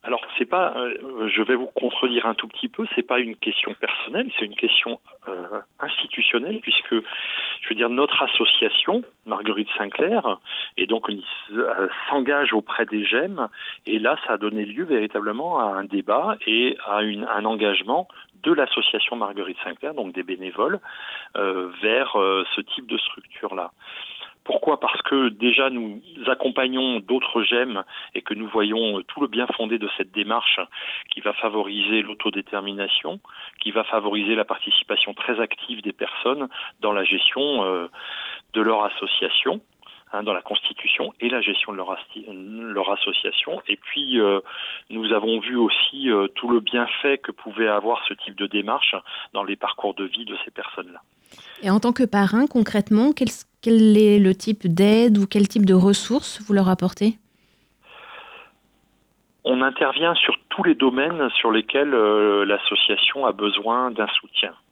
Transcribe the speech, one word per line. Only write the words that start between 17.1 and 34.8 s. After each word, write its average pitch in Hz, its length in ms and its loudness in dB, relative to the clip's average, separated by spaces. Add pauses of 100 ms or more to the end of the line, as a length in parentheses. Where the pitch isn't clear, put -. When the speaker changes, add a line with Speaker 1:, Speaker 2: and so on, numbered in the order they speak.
Speaker 1:
un 104 200 -2
engagement 107 640 0 (340)
de 160 120 2
l'association - 600 0
Marguerite 101 480 -6
Sinclair, 135 300 -8
donc 98 220 -6
des 92 80 -6
bénévoles, 95 560 -4 (580)
euh, 95 320 -2 (140)
vers, 113 360 2
euh, 95 240 2 (120)
ce 104 60 -4
type 123 260 -8
de 110 100 -4
structure-là. - 720 -8 (720)
Pourquoi ? - 360 0
Parce - 240 -2
que 135 260 2
déjà 120 400 2
nous 113 320 -6 (240)
accompagnons 131 720 0
d'autres 120 440 0
gem 120 400 0 (320)
et - 80 -6
que - 100 -6
nous 107 140 -8
voyons, 107 500 0
euh, 92 60 -6
tout - 180 -8
le 143 60 0
bien 117 180 -2 (100)
fondé 113 220 -2
de 104 100 -4 (100)
cette 92 140 -6
démarche 107 480 0 (520)
qui - 100 -6
va 104 120 -2
favoriser 104 680 0
l'autodétermination, 101 1160 -4 (420)
qui 110 80 -4
va 110 140 0
favoriser 104 500 0
la 110 100 2
participation - 720 0